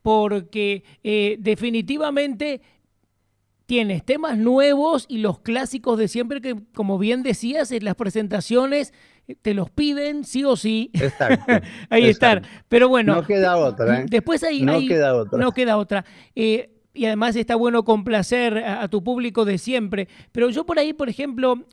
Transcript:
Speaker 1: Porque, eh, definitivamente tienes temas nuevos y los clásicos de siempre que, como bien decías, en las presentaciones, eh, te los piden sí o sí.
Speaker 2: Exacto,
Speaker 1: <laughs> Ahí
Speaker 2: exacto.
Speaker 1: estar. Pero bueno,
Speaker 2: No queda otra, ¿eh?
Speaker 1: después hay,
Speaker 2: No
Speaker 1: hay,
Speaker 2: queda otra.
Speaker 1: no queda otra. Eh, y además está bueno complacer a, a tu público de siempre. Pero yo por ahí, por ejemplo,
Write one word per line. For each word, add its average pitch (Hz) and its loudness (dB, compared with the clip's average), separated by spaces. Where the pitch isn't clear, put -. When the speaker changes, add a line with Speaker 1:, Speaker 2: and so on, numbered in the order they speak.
Speaker 1:
Porque, 208 0
eh, 208 0
definitivamente 269 -2
tienes 208 0
temas 294 -2
nuevos 277 2
y 233 -6
los 208 -2
clásicos 240 -4
de 214 0
siempre 247 -6
que, 247 -6
como 196 -2
bien 233 0
decías, 262 -4
en 220 -6
las 196 -4
presentaciones, 226 -2
eh, 262 -16
te 214 -2
los 185 -4
piden 294 -4
sí 269 -4
o 262 4
sí. 220 -2
Speaker 2:
Exacto, 143 0
Speaker 1:
<laughs> - -2
Ahí 233 6
Speaker 2:
exacto. - 8
Speaker 1:
estar. 214 4
Pero 240 6
bueno, 220 4
Speaker 2:
No 160 0
queda 190 4
otra, 123 2
¿eh? 131 -4
Speaker 1:
después 277 0
hay, 302 0
Speaker 2:
No 269 4
Speaker 1:
hay, 269 0
Speaker 2:
queda 147 2
otra. 113 -2
Speaker 1:
no 247 2
queda 240 2
otra. 202 -4
Eh, 220 -2
y 262 -4
además 220 0
está 233 -2
bueno 233 2
complacer 220 0
a, 226 -4
a 190 -4
tu 190 -2
público 240 -2
de 202 0
siempre. 208 -4
Pero 233 2
yo 294 -4
por 330 -2
ahí, 302 2
por 285 -4
ejemplo, 254 -2